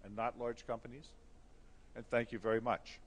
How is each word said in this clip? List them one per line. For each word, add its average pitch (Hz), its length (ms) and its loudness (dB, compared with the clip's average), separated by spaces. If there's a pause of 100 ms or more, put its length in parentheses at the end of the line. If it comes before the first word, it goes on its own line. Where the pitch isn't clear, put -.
and 101 140 -10
not 117 240 0
large 120 260 -4
companies. 123 420 -6 (840)
And 117 140 -10
thank 120 240 4
you 117 60 -2
very 110 240 4
much. - 440 0